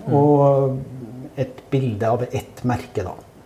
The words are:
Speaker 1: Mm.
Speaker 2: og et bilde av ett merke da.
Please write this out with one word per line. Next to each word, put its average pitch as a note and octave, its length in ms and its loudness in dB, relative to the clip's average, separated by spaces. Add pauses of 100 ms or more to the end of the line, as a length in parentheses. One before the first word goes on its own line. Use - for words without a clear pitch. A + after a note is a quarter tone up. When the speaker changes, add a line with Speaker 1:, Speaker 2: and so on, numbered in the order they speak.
Speaker 1:
Mm. - 80 0
Speaker 2:
og C#3 640 4 (600)
et - 320 -6
bilde A#2+ 340 0
av A2+ 260 0
ett - 320 -8
merke A#2 400 -4
da. F2+ 120 -8 (320)